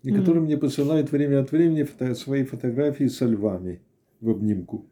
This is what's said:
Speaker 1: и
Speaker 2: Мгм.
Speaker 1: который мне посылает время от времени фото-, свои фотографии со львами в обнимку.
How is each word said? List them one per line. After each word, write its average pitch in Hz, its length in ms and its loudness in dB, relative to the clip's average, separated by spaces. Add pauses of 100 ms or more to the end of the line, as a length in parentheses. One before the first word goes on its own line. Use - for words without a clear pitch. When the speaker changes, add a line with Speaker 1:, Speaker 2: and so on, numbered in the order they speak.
Speaker 1:
и 135 80 -4
Speaker 2:
Мгм. 202 80 4
Speaker 1:
который 170 220 4
мне 151 140 0
посылает 143 540 0
время 143 300 2
от 131 100 -2
времени 160 320 2
фото-, 127 320 -4
свои 135 300 -2
фотографии 135 640 -2
со 123 180 -2
львами 98 540 -2 (400)
в 113 100 -2
обнимку. 104 600 -2